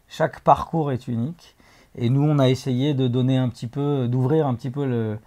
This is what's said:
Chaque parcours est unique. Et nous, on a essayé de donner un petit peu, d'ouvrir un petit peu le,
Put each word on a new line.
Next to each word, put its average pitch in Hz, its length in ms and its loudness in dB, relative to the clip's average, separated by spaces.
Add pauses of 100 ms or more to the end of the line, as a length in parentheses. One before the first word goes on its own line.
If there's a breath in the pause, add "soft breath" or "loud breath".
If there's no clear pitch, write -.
Chaque - 320 -4
parcours 147 540 0
est 120 160 -6
unique. 120 480 -6 (380 soft breath)
Et 120 140 0
nous, 139 140 4
on 147 160 4
a 131 80 6
essayé 131 460 0
de 127 160 0
donner 127 280 2
un 127 120 0
petit - 180 -8
peu, 139 400 -2
d'ouvrir 131 400 2
un 120 80 -2
petit 131 160 -8
peu 139 140 -4
le, 113 420 -2